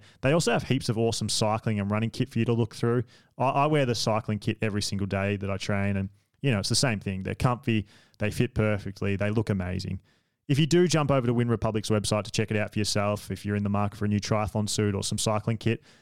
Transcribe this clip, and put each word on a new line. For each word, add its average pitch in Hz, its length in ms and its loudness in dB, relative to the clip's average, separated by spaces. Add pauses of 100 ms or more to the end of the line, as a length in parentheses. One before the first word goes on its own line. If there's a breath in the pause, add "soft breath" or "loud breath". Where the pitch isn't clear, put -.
(220 soft breath)
They 131 100 4
also 175 220 4
have 151 100 0
heaps - 240 0
of 110 100 0
awesome 113 300 0
cycling 107 540 0
and 101 100 -2
running 110 180 0
kit - 220 -4
for 113 80 -2
you 113 60 2
to 117 80 2
look 113 200 0
through. 120 300 0 (340 soft breath)
I, 127 120 2
I 139 160 2
wear 151 200 2
the 120 100 0
cycling 107 440 -2
kit - 220 -2
every 104 200 -2
single 98 260 -2
day 98 280 0
that 98 140 -6
I 95 80 -4
train, 98 400 0
and, 98 100 -2 (340)
you 135 100 0
know, 104 80 2
it's 92 100 -4
the 117 60 2
same 113 260 2
thing. 95 220 -6
They're 98 120 -4
comfy, 113 500 0 (320 soft breath)
they 107 140 -2
fit - 220 -2
perfectly, 101 640 0
they 101 120 0
look 110 200 0
amazing. 95 500 -2 (480)
If 139 100 2
you 160 80 4
do 175 220 6
jump 147 240 2
over 127 160 2
to 123 60 2
Win 120 160 2
Republic's 110 400 0
website 107 340 2
to - 80 -10
check 110 200 0
it 110 40 0
out 104 160 0
for 107 80 -2
yourself, 104 500 0
if 98 160 -8
you're 104 120 -2
in 101 60 0
the 101 60 0
market 101 280 0
for 104 80 -2
a - 20 0
new 104 140 2
triathlon 107 480 -2
suit 104 260 0
or 101 80 -4
some 107 140 -4
cycling 110 400 0
kit, - 260 -2 (180 soft breath)